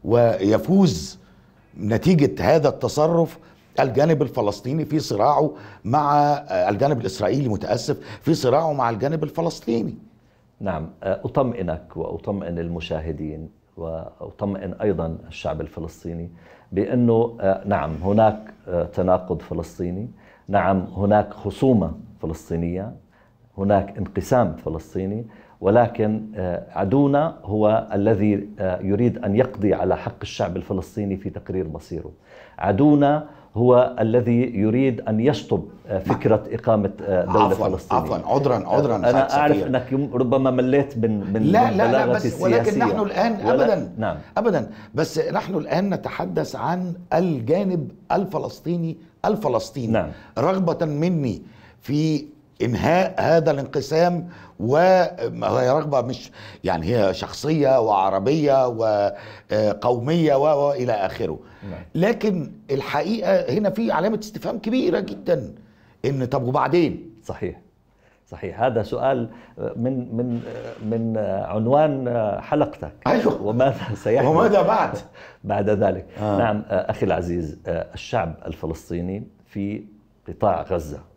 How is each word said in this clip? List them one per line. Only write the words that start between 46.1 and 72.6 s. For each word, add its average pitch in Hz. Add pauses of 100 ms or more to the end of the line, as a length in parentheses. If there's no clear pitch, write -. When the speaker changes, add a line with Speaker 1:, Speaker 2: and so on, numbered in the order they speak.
Speaker 1:
عن 175 (200)
الجانب 165 (220)
الفلسطيني 165 (280)
الفلسطيني. 135
Speaker 2:
نعم. 90 (300)
Speaker 1:
رغبة 170
مني 147 (380)
في 151 (380)
إنهاء 147
هذا 160
الانقسام، 156 (320)
وهي 123
رغبة 147
مش، 123 (340)
يعني 82
هي 98
شخصية 135
وعربية 110
وقومية 113
و-، 143
وإلى 123
آخره. 92 (320)
Speaker 2:
نعم. 85 (140)
Speaker 1:
لكن 190 (180)
الحقيقة 156 (280)
هنا 202
في 220
علامة 190
استفهام -
كبيرة 254
جدًا، 110 (500)
إن 131
طب 127
وبعدين؟ 139 (140)
Speaker 2:
صحيح، - (640)
صحيح. 90
هذا 117
سؤال 120 (300)
من، 123
من، 120 (500)
من 113 (260)
عنوان 131 (320)
حلقتك. 147 (140)